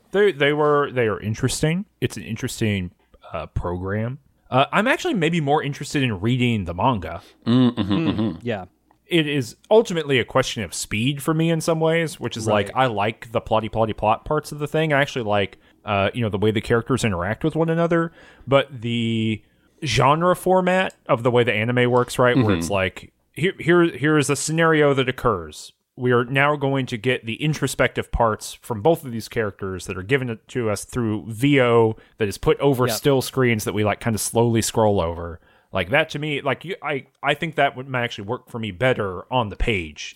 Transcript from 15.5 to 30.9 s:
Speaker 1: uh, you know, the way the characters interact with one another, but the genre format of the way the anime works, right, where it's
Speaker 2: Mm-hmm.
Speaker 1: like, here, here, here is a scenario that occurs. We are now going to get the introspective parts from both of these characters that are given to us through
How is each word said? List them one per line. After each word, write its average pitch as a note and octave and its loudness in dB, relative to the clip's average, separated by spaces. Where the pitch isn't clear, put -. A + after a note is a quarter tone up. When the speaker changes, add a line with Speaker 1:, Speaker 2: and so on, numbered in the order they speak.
Speaker 1:
uh, G2+ 2
you A#2+ -4
know, G#2+ 0
the G2 -2
way G#2+ 2
the G#2+ 0
characters A#2+ 0
interact G2 -2
with D#3 0
one D#3+ 0
another, E3 0
but C3+ 2
the A2+ -2
genre D3+ 2
format F#3 2
of A#2 2
the B2+ 2
way A#2+ 6
the A#2 2
anime B2 2
works, B2 0
right, B2 4
where A2 4
it's E2+ -2
Speaker 2:
Mm-hmm. G2+ -4
Speaker 1:
like, F#2+ -4
here, F3 -2
here, E3+ 4
here D3+ 0
is C#3 2
a C#3 0
scenario D#3 4
that B2+ 0
occurs. F#2 -4
We B2 0
are B2 4
now C#3 2
going C3+ -2
to B2 -6
get A#2+ -2
the A2+ -6
introspective C3 -2
parts - 0
from - -8
both E3 2
of B2+ -10
these A2 -8
characters G2 -6
that F#2 -8
are F#2 -6
given B2 -2
to A#2 -2
us G2+ -4
through G#2+ -2